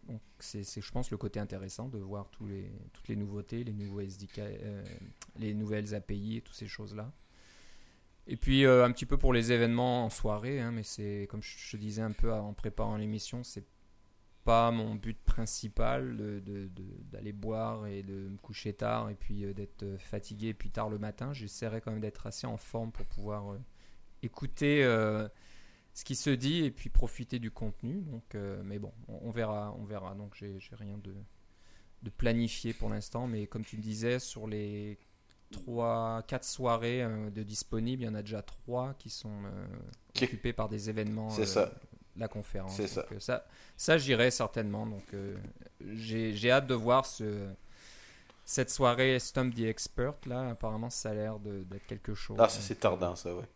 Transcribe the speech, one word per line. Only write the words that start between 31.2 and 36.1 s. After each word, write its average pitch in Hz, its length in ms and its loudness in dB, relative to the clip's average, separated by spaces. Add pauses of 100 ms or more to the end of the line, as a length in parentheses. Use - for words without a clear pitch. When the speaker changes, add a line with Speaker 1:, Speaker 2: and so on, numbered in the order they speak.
Speaker 1:
de 110 80 -6
planifié 117 600 2
pour 104 160 0
l'instant, 104 380 -2
mais 110 200 -4
comme 110 180 -6
tu - 120 -12
me 107 60 -8
disais, 110 360 0
sur 113 280 -8
les 104 520 -6 (520)
trois, 113 760 0